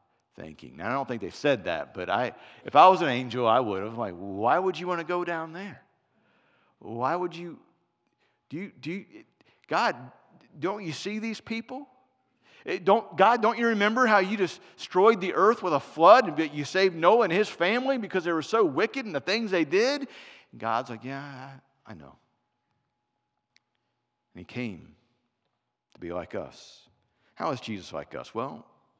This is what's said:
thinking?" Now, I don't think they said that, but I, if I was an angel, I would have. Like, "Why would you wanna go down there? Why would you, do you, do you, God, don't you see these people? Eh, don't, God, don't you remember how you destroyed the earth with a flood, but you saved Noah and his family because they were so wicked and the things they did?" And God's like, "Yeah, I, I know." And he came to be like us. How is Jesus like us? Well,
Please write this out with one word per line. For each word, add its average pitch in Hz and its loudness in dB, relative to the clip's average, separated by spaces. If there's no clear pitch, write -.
thinking?" 76 -18
Now, 95 -6
I 127 -4
don't 139 -6
think 120 -8
they 92 -8
said 123 0
that, 80 -6
but 90 -10
I, 110 0
if - -2
I 160 12
was 180 4
an 147 0
angel, 123 -2
I 113 4
would 101 -2
have. 113 -8
Like, 101 -6
"Why 101 -2
would 185 -2
you 175 -10
wanna 170 -4
go 175 -4
down 165 -8
there? 180 -16
Why 123 -4
would 175 -6
you, 170 -14
do 147 -8
you, 196 -12
do 139 -12
you, 190 -10
God, 185 0
don't 196 -4
you 156 -8
see 208 -8
these 220 -8
people? 240 -10
Eh, 190 -4
don't, 190 2
God, 226 4
don't 226 2
you 240 2
remember 226 2
how 214 6
you 196 0
destroyed 202 2
the 185 -4
earth 214 4
with 175 -2
a 139 2
flood, 180 6
but 156 -2
you 147 -6
saved 190 2
Noah 185 6
and 170 0
his 196 0
family 247 0
because 190 -4
they 170 -2
were 160 -2
so 220 2
wicked 220 -2
and 175 -8
the 139 -2
things 214 -2
they 170 2
did?" 240 0
And - -20
God's 117 -4
like, 113 -12
"Yeah, 139 -10
I, 113 -16
I - -16
know." 73 -20
And 90 -18
he - -16
came 113 -12
to - -20
be 85 -10
like 87 -10
us. - -14
How 165 -6
is 123 -8
Jesus 95 -12
like 73 -10
us? 64 -12
Well, 139 -10